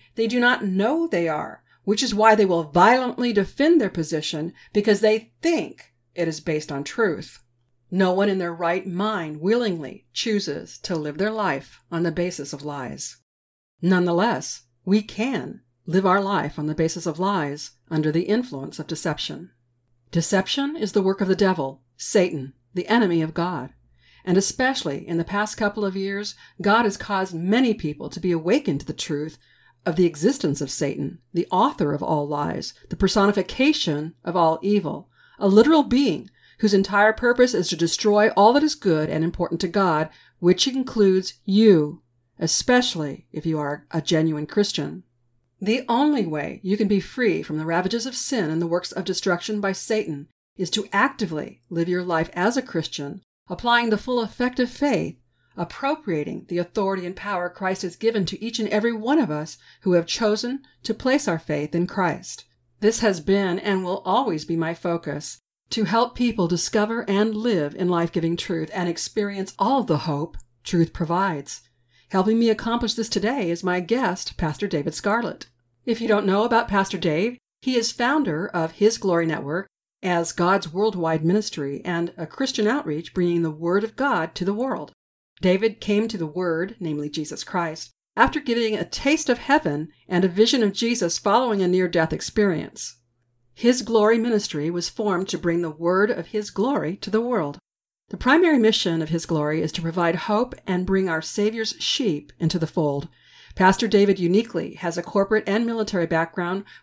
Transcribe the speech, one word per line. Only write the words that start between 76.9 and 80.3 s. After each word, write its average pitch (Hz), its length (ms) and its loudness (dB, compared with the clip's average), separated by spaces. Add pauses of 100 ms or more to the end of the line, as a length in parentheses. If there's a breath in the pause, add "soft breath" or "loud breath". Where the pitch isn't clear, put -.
Dave, 180 400 0 (240)
he 254 140 -2
is 233 160 0
founder 240 560 0
of 165 260 -4
His 214 240 2
Glory 170 280 0
Network 156 420 -4 (340)
as 170 300 0